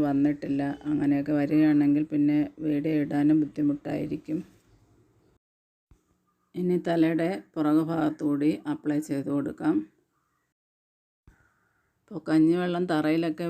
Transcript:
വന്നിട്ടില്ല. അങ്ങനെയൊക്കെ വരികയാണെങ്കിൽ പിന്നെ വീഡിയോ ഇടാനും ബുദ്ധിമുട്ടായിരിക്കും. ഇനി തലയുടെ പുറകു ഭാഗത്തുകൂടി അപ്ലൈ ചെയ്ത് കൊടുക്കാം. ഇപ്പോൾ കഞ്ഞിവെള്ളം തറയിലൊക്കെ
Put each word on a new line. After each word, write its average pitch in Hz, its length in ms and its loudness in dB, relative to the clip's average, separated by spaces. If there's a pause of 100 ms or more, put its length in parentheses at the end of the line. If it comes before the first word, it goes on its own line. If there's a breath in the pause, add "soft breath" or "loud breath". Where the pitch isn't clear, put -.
വന്നിട്ടില്ല. 139 560 0 (260)
അങ്ങനെയൊക്കെ 143 500 0
വരികയാണെങ്കിൽ 147 720 4
പിന്നെ 147 260 2 (280)
വീഡിയോ 151 380 -2
ഇടാനും 143 400 2
ബുദ്ധിമുട്ടായിരിക്കും. 151 960 -4 (2250)
ഇനി 180 160 0 (120)
തലയുടെ 165 420 2 (240)
പുറകു 156 380 2
ഭാഗത്തുകൂടി 151 580 0 (220)
അപ്ലൈ 147 260 -4 (100)
ചെയ്ത് 139 280 -6
കൊടുക്കാം. 151 400 -2 (2250)
ഇപ്പോൾ 185 260 -14
കഞ്ഞിവെള്ളം 175 640 2
തറയിലൊക്കെ 160 580 -2